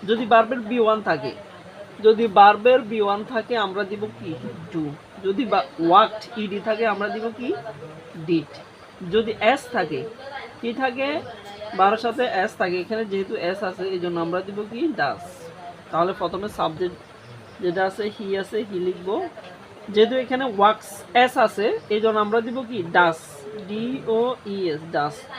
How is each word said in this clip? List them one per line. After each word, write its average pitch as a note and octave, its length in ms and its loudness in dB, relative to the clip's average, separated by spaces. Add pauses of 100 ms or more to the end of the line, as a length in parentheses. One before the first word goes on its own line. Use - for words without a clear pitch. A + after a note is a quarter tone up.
যদি A3+ 180 4
ভার্বের A3+ 340 6
বি A#3 200 -2
ওয়ান G#3+ 220 4
থাকে, D#3+ 300 -2 (720)
যদি A3 240 6
ভার্বের G#3 540 8
বি A3 200 -2
ওয়ান G3+ 220 0
থাকে, A#3 340 -4
আমরা G3 260 -2
দিব G3+ 220 -6
কি? G3+ 280 -10 (400)
do। E3+ 60 -2 (440)
যদি G3 220 0
বা-, F3+ 440 0
ওয়াকড G#3+ 500 4
ই G#3 80 -4
ডি G3 180 -6
থাকে, A3 220 0
আমরা G3+ 200 -2
দিব A3 300 -6
কি? B3 160 -4 (760)
did। E3 160 2 (680)
যদি G#3+ 280 0
এস B3+ 320 2
থাকে, D#3 320 -4 (580)
কি A#3 120 -4
থাকে? C4+ 480 -2 (560)
ভার্বের G3 200 6
সাথে A#3 260 -2
এস G3 340 -2
থাকে, F#3 220 -2
এখানে A3 260 -4
যেহেতু G3 300 -4
এস F#3+ 280 -4
আছে, F#3 200 -6
এই F#3+ 160 -4
জন্য F3 200 -2
আমরা E3+ 220 -2
দিব G3+ 300 -8
কি? B3 160 -2 (100)
does। B2+ 220 -2 (720)
তাহলে E3+ 260 0
প্রথমে F#3+ 320 -4
সাবজেক্ট E3+ 460 -4 (640)
যেটা F#3 240 0
আছে, G3+ 340 -4
he G3 200 -4
আছে, F#3+ 200 -6
he G3+ 200 -6
লিখব। F3+ 480 -4 (600)
যেহেতু A3 260 6
এখানে B3+ 420 -2
ওয়ার্কস G#3 460 2 (100)
এস B3 240 6
আছে, A3+ 420 2 (100)
এই G#3+ 120 2
জন্য G#3+ 180 4
আমরা G#3+ 220 2
দিব A#3+ 200 -6
কি? A3+ 220 -6 (100)
does, F3 220 6 (520)
ডি A#3 400 -4
ও A#3 280 2 (100)
ই G3 240 -4
এস, D3+ 120 -4 (100)
does। D3 220 0 (260)